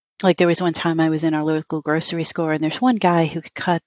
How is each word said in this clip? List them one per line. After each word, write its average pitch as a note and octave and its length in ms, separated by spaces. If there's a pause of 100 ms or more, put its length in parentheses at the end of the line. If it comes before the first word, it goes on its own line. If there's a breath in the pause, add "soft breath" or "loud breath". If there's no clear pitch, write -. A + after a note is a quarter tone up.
(220)
Like, F3+ 160
there F3+ 100
was E3+ 140
one F3 120
time E3 260
I D#3+ 100
was D#3 140
in D#3+ 100
our D3+ 100
local D#3 380
grocery D#3+ 420
store, D#3+ 300
and D#3 100
there's D#3 160
one B3 180
guy F3 280
who D#3+ 160
could - 140
cut E3+ 320